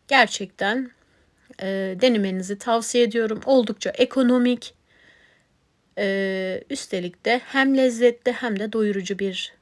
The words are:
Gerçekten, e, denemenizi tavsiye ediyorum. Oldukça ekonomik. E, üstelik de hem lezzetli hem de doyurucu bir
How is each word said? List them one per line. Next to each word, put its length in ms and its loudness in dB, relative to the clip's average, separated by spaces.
Gerçekten, 840 0
e, 400 -6
denemenizi 560 0
tavsiye 460 0
ediyorum. 420 -2
Oldukça 440 2
ekonomik. 840 2
E, 720 -2
üstelik 560 -8
de 200 0
hem 320 2
lezzetli 540 2
hem 280 -4
de 140 -6
doyurucu 460 -2
bir 420 -6